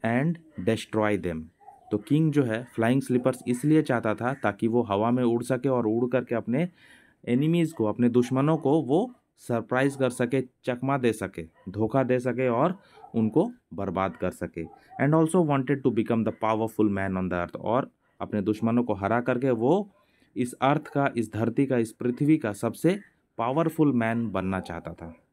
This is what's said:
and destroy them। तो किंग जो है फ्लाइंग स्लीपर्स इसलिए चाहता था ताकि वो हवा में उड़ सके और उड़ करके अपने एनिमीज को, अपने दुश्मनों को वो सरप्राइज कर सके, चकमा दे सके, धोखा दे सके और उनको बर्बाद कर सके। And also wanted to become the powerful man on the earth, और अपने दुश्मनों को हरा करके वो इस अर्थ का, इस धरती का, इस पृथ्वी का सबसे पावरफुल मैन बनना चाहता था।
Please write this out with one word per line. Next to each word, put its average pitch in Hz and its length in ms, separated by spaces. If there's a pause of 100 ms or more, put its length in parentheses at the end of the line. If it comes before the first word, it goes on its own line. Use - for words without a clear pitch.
and 131 340 (320)
destroy 110 420 (100)
them। 82 200 (500)
तो 107 60
किंग 151 340
जो 143 120
है 113 200 (120)
फ्लाइंग 120 260
स्लीपर्स 127 460
इसलिए 151 340
चाहता 113 340
था 123 180
ताकि 110 340
वो 117 140
हवा 104 300
में 127 120
उड़ 120 200
सके 131 260
और 120 180
उड़ 120 240
करके 123 240
अपने 127 340 (580)
एनिमीज 156 440
को, 110 140
अपने 117 240
दुश्मनों 131 480
को 151 240
वो 165 340 (220)
सरप्राइज 127 580
कर 131 140
सके, 123 320
चकमा 131 560
दे 120 160
सके, 92 300 (260)
धोखा 110 340
दे 127 160
सके 127 300
और 151 300 (360)
उनको 117 360 (220)
बर्बाद 95 440
कर 90 140
सके। 82 340 (360)
And 143 120
also 160 360
wanted 135 320
to 117 140
become 113 280
the 104 100 (100)
powerful 110 460
man 98 280
on 92 120
the 87 160
earth, 80 100
और 117 360 (300)
अपने 101 200
दुश्मनों 113 420
को 107 100
हरा 101 280
करके 127 300
वो 143 400 (440)
इस 123 180
अर्थ 143 340
का, 139 300
इस 110 160
धरती 120 320
का, 131 120
इस 117 140
पृथ्वी 143 460
का 110 160
सबसे 160 460 (380)
पावरफुल 147 560
मैन 117 380
बनना 95 280
चाहता 85 340
था। 82 200 (200)